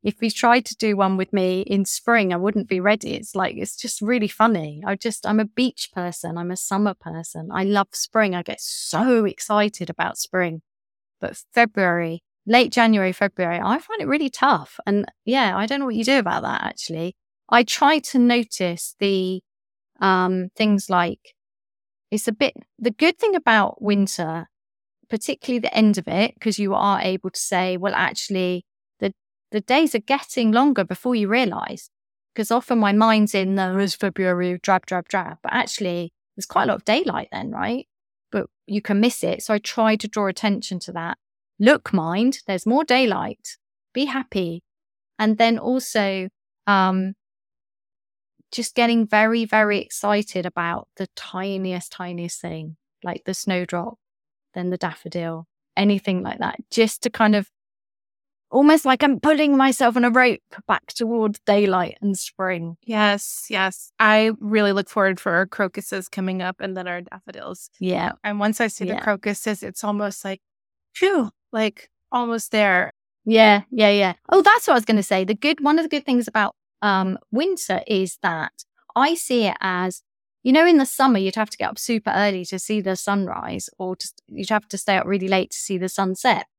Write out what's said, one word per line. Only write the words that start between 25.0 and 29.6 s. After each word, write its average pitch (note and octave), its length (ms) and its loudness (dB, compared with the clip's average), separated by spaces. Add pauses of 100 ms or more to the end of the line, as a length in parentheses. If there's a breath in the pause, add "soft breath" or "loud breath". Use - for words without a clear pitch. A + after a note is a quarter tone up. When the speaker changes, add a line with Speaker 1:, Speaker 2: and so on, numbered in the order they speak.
Speaker 1:
particularly B3 500 -4
the - 140 -4
end G#3+ 240 6
of F3 80 -6
it, G#3 320 0
'cause G#3 220 -2
you G3 140 0
are G3+ 260 2
able F#3 300 -2
to - 100 -10
say, F#3 380 -2
"Well, F#3+ 180 -2
actually, F3+ 680 -2 (340)
the, G3 140 -2 (380)
the G#3+ 100 -2